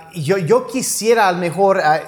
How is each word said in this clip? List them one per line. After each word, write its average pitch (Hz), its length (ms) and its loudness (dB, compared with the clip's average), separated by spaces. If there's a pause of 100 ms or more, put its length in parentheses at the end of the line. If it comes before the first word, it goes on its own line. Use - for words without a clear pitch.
(140)
yo, 170 260 -2
yo 226 280 0
quisiera 220 600 0
a - 20 0
lo 175 60 -2
mejor, 185 420 0
ah, 156 280 2